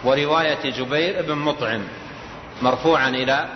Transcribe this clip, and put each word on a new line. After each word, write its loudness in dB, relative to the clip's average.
ورواية 2
جبير 0
بن -2
مطعم -2
مرفوعا 4
إلى 0